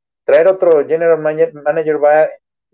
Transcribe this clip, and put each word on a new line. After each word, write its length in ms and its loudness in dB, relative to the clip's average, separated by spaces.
traer 220 0
otro 400 2
general 320 0
manager, 360 -2
manager 480 -4
va 200 4
a, 60 0